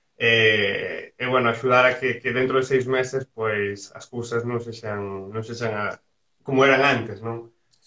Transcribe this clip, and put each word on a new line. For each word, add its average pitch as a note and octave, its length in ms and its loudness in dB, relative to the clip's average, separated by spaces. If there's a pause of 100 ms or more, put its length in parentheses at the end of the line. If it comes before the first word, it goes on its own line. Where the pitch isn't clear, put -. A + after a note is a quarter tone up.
(160)
e, G#2 1000 2
e, B2 100 -6
bueno, B2 220 2
axudar B2+ 400 4
a - 100 0
que, C3 240 -2
que B2 80 -2
dentro B2+ 240 0
de B2+ 140 0
seis B2+ 180 2
meses, C3 400 -2
pois, G#2 640 -4
as - 160 -18
cousas A#2 400 -6
non A#2 160 -4
sexan, G2+ 720 -8
non A2 100 -6
sexan A2+ 320 -6
a, G#2 100 -4 (640)
como C3+ 160 4
eran C3+ 240 6
antes, G#2 320 -2
non? A#2 320 -8 (360)